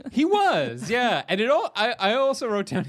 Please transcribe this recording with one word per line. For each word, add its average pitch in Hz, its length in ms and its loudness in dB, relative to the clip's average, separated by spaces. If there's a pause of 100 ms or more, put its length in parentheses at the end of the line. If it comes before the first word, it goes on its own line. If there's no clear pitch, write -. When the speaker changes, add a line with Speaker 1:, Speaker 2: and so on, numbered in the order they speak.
Speaker 1:
<laughs> 262 80 -12
Speaker 2:
He 285 140 2
was, 180 680 0
yeah. 233 360 0
And 196 140 0
it 233 80 0
all, 339 260 2
I, 226 220 0
I 196 180 2
also 269 320 0
wrote 202 200 -2
down 190 220 -4